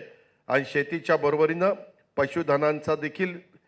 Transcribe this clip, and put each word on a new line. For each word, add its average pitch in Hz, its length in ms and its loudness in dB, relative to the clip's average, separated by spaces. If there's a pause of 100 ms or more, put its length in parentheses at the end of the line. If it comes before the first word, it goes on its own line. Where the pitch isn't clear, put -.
(480)
आणि 135 180 2
शेतीच्या 170 500 0
बरोबरीनं 156 560 2 (460)
पशुधनांचा 151 760 0
देखील 175 440 -6 (280)